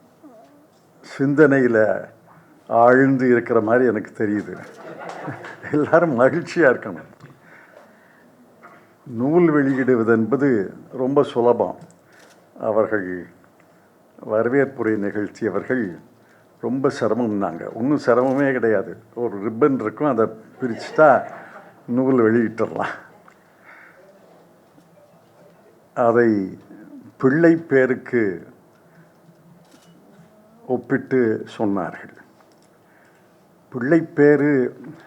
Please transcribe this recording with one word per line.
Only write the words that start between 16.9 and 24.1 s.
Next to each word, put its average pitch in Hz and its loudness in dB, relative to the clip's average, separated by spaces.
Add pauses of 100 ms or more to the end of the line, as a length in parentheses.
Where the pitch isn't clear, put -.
சிரமம்னாங்க. 104 -4
ஒண்ணும் 139 -2
சிரமமே 131 2
கிடையாது. 110 -2 (180)
ஒரு 104 -6
ரிப்பன் 117 0
இருக்கும், 110 -4
அதை 113 0 (340)
பிரிச்சுட்டா 123 2 (640)
நூல் 131 0
வெளியிட்டுடலாம். 110 0 (3000)